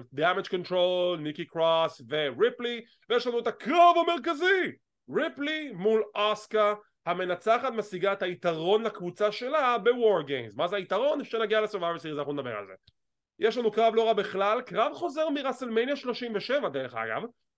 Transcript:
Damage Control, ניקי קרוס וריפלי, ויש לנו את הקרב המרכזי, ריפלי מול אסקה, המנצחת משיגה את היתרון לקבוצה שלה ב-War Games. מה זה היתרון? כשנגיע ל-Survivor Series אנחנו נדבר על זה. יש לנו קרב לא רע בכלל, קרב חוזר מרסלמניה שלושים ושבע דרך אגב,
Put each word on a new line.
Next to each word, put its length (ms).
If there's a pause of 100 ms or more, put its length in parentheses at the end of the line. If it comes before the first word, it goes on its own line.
(160)
Damage 300
Control, 720
ניקי 280
קרוס 640
וריפלי, 760 (240)
ויש 180
לנו 120
את 80
הקרב 500
המרכזי, 760 (440)
ריפלי 560
מול 300 (120)
אסקה, 600 (320)
המנצחת 640
משיגה 400
את 100
היתרון 600
לקבוצה 500
שלה 460
ב-War 500
Games. 280
מה 120
זה 80
היתרון? 480
כשנגיע 360
ל-Survivor 420
Series 160
אנחנו 140
נדבר 240
על 100
זה. 60 (640)
יש 180
לנו 140
קרב 240
לא 120
רע 60
בכלל, 500
קרב 320
חוזר 360
מרסלמניה 640
שלושים 380
ושבע 340
דרך 260
אגב, 280 (340)